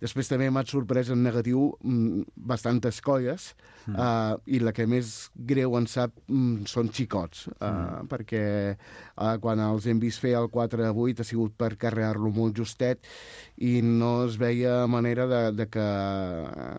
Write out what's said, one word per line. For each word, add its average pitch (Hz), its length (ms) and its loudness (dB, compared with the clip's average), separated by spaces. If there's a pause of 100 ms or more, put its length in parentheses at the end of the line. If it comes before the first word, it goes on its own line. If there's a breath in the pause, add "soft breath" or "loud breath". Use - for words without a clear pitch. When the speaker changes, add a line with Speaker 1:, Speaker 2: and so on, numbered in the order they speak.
Speaker 1:
Després 123 260 -4
també 135 220 2
m'ha 131 160 2
sorprès 127 460 0
en 123 100 4
negatiu, 123 640 2
mm, 113 400 2 (120)
bastantes 120 680 -2
colles, 135 540 -2 (300 loud breath)
Speaker 2:
Mm. 107 100 -4
Speaker 1:
eh, 113 500 0
i 131 140 2
la 113 140 2
que 117 120 0
més 117 500 -2
greu 127 420 0
em 120 100 2
sap, 123 240 -2 (160)
mm, 120 380 2
són 117 260 0
xicots, 98 560 -4
eh, - 180 -10
Speaker 2:
Mm. 90 420 -4
Speaker 1:
perquè, 104 720 -2
eh, - 640 -4
quan 110 200 0
els 107 280 0
hem 117 120 2
vist 117 200 -2
fer 123 160 2
el 117 140 0
quatre 117 360 0
a 113 60 2
vuit 117 280 0
ha 117 40 -2
sigut 113 340 -2
per 113 200 -2
carregar-lo 110 540 0
molt 110 240 2
justet 123 440 -2 (580 loud breath)
i 123 240 2
no 117 440 4
es 113 120 -2
veia 123 500 2
manera 120 400 2
de, 117 260 2
de 107 140 -2
que, 110 120 -4
eh, 95 1000 -2